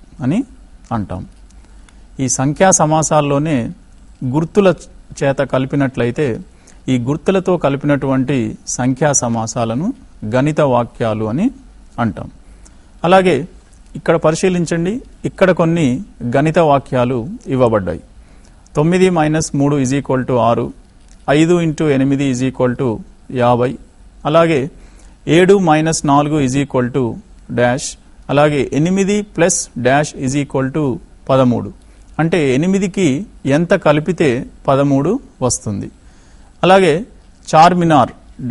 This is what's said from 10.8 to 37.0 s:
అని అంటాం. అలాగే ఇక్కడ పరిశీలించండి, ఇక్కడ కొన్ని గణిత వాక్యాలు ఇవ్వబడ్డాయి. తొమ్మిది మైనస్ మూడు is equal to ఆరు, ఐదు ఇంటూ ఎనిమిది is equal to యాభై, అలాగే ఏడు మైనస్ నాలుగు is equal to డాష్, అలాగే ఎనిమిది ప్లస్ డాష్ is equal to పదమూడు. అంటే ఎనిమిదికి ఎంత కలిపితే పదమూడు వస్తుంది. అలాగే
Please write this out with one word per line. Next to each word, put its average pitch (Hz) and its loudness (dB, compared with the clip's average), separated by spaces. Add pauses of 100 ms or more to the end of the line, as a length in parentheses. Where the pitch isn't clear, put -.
అని 180 0 (560)
అంటాం. - -6 (760)
అలాగే 180 4 (640)
ఇక్కడ 165 0 (100)
పరిశీలించండి, 175 0 (360)
ఇక్కడ 185 2 (120)
కొన్ని 165 0 (480)
గణిత 156 2 (120)
వాక్యాలు 131 0 (360)
ఇవ్వబడ్డాయి. 107 0 (760)
తొమ్మిది 180 2
మైనస్ 156 -2 (100)
మూడు 143 2
is 127 -2
equal 131 -2
to 123 0 (120)
ఆరు, 117 0 (720)
ఐదు 165 4 (120)
ఇంటూ 156 -2 (100)
ఎనిమిది 139 0
is 127 -4
equal 127 -2
to 127 0 (540)
యాభై, 123 2 (580)
అలాగే 160 4 (760)
ఏడు 185 6 (140)
మైనస్ 156 0 (100)
నాలుగు 147 2
is 127 -4
equal 127 -2
to 127 0 (540)
డాష్, 123 0 (420)
అలాగే 147 2 (180)
ఎనిమిది 190 0 (180)
ప్లస్ 175 0 (280)
డాష్ 143 2 (140)
is 131 -2 (100)
equal 131 -4
to 151 -2 (440)
పదమూడు. 123 2 (520)
అంటే 165 0 (160)
ఎనిమిదికి 190 0 (500)
ఎంత 170 0 (120)
కలిపితే 156 0 (400)
పదమూడు 139 2 (340)
వస్తుంది. 110 -6 (760)
అలాగే 185 4 (540)